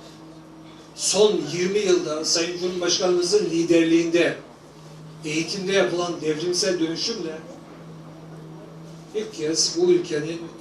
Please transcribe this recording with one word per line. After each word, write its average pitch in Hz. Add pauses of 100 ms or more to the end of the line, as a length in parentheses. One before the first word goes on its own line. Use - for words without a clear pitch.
(960)
Son 208 (120)
yirmi 185
yılda 160
Sayın 175
Cumhurbaşkanımızın 180
liderliğinde 165 (880)
eğitimde 165
yapılan 175
devrimsel 170
dönüşümle 160 (1800)
ilk 214
kez 160
bu 180
ülkenin 156 (200)